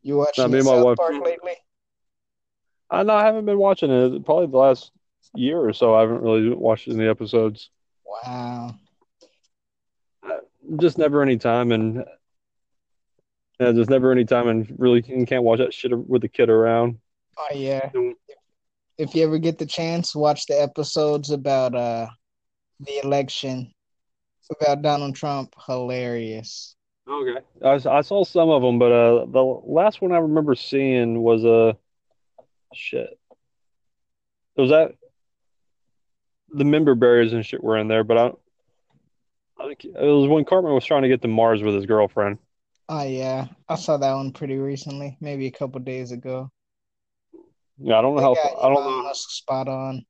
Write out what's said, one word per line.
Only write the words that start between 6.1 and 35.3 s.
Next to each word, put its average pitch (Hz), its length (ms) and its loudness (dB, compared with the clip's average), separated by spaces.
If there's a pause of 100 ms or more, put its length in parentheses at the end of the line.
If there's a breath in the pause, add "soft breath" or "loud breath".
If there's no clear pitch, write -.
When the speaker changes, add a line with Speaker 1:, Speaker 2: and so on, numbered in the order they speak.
Speaker 2:
really 110 280 2
watched 117 400 -2
any 110 180 -2
episodes. 110 640 -2 (360)
Speaker 1:
Wow. 120 720 -12 (1500)
Speaker 2:
Uh, - 160 -10 (440)
just 170 160 2
never 147 240 2
any 131 160 2
time, 120 340 0
and, 110 320 -2 (1500)
yeah, 123 140 2
just 113 180 2
never 131 220 4
any 123 140 4
time, 120 240 2
and 113 280 -2
really 123 240 4
can, 127 240 -4
can't 123 200 -2
watch 113 140 4
that 127 140 0
shit 120 240 -4
with 123 260 -2
the - 40 -6
kid 120 220 0
around. 113 480 2 (400)
Speaker 1:
Oh, 151 180 -10
yeah. 135 380 -6
Speaker 2:
And 123 220 -4 (800)
Speaker 1:
If 156 200 -8
you 160 80 2
ever 156 160 -2
get 160 180 -2
the 156 80 -8
chance, 170 500 -6
watch 147 300 0
the 143 160 0
episodes 147 720 -4
about, 135 420 -2
uh, 117 340 -4 (720)
the 139 240 -10
election, 131 680 -4 (880)
about 147 220 0
Donald 143 320 -2
Trump. 139 400 -8 (100)
Hilarious. 120 1080 -8 (340)
Speaker 2:
Okay. 131 300 -6 (260)
I 135 80 6
s-, 139 140 -2
I 143 140 2
saw 202 220 0
some 165 280 2
of 135 120 4
'em, 123 140 2
but, 120 140 6
uh, 120 340 6
the 127 160 2
last 143 580 0
one 180 120 -2
I 170 80 2
remember 151 340 0
seeing 123 680 0
was, 113 200 4
uh, 113 300 4 (1040)
shit. - 440 -10 (1400)
It 143 60 0
was 131 80 4
that, 156 240 4 (1600)